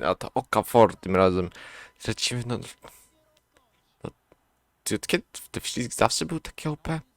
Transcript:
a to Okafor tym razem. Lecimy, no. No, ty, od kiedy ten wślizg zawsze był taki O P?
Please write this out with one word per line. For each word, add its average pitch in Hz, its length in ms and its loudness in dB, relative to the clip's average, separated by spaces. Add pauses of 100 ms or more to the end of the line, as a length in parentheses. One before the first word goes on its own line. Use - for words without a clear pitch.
a 90 100 2
to - 180 -12
Okafor 113 640 4
tym 92 200 -4
razem. 92 340 4 (580)
Lecimy, 120 380 -4
no. 120 120 -4 (1500)
No, - 80 -10 (720)
ty, - 120 -2
od - 120 -6
kiedy - 160 0 (280)
ten - 120 -8
wślizg - 300 -6
zawsze - 320 2
był 165 140 -6
taki - 300 -8
O 151 80 -4
P? 160 240 -6 (160)